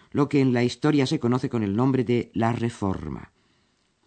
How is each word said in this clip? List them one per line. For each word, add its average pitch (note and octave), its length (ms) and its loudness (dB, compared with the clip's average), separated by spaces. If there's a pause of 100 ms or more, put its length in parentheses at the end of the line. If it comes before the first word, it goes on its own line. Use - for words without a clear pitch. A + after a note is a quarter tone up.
(100)
lo C#3 200 0
que C#3+ 100 2
en C3 140 2
la A#2+ 100 2
historia C#3+ 420 2
se D#3 140 -2
conoce B2 300 0
con A2+ 120 -2
el G2 140 0
nombre C3 260 2
de A#2+ 300 0
la A2+ 200 0
Reforma. F#2+ 800 -6 (760)